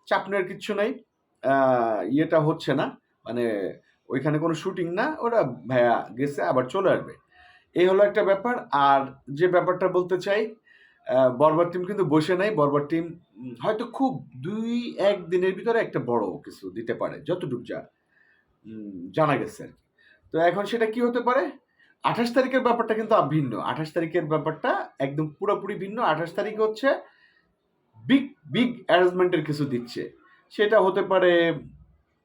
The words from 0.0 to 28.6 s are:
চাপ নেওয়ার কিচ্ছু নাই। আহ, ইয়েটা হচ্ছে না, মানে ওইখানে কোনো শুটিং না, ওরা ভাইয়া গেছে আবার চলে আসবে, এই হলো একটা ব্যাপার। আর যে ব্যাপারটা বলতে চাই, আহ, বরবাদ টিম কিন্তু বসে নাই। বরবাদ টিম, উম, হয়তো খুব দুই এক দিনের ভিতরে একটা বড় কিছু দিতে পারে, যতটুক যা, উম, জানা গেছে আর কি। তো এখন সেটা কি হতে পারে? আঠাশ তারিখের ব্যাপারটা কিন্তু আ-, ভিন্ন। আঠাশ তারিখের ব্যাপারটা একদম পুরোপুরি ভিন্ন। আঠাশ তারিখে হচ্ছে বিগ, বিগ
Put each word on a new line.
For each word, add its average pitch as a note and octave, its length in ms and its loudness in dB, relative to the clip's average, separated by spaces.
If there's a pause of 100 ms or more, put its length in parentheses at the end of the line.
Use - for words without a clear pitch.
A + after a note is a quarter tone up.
চাপ G3 220 -2
নেওয়ার F#3+ 200 -2
কিচ্ছু G3+ 260 -8
নাই। G#3+ 200 -2 (480)
আহ, B2 600 2
ইয়েটা D3+ 380 2
হচ্ছে D3+ 340 0
না, F#3+ 220 -2 (280)
মানে A2 500 -4 (340)
ওইখানে D3 300 -2
কোনো E3 160 -2
শুটিং F3 400 -6
না, C#4 240 -2
ওরা A3+ 240 0
ভাইয়া A#2+ 640 0 (100)
গেছে C#3+ 240 -4
আবার C3+ 220 0
চলে F#3 260 0
আসবে, G2+ 220 -2 (640)
এই F3+ 120 4
হলো G3 180 4
একটা G3+ 200 2
ব্যাপার। G3 300 0 (160)
আর C#3 360 4 (280)
যে E3+ 140 2
ব্যাপারটা F3 400 2
বলতে F3+ 320 0
চাই, G#3 340 -2 (540)
আহ, B2+ 280 4
বরবাদ D#3 340 4
টিম F3+ 140 -6
কিন্তু F#3+ 200 -2
বসে D#3 320 2
নাই। G3+ 180 0
বরবাদ C#3+ 340 0
টিম, E3 320 -4 (160)
উম, B2 260 -14
হয়তো G#3+ 220 -2
খুব A#3+ 520 -4
দুই A3 640 -6
এক F#3 300 0
দিনের F#3 260 0
ভিতরে A3 260 -2
একটা E3 200 -4
বড় A#2+ 260 -2 (180)
কিছু F#2+ 260 -16
দিতে A2+ 240 -6
পারে, E2+ 260 -6
যতটুক D3 460 -6
যা, E2 200 -12 (800)
উম, G2+ 480 -14
জানা D3+ 220 2
গেছে G#2+ 260 -8
আর C#2 60 -14
কি। - 140 -20 (500)
তো D#3 60 -2
এখন F3 260 2
সেটা A3+ 220 -2
কি A3 140 -4
হতে A#3+ 200 0
পারে? C4 300 0 (520)
আঠাশ A#3 320 0
তারিখের C4+ 260 8
ব্যাপারটা A#3 340 2
কিন্তু A3 200 2
আ-, D#3+ 140 6
ভিন্ন। C3 320 0
আঠাশ D3+ 320 -2
তারিখের E3 320 0
ব্যাপারটা D#3 720 0
একদম C#3+ 300 -2 (100)
পুরোপুরি G3 360 -2
ভিন্ন। G3 280 -6
আঠাশ E3 320 0
তারিখে G#3+ 280 -4
হচ্ছে C4 380 0 (1080)
বিগ, C#4 260 2 (200)
বিগ A#3 340 -2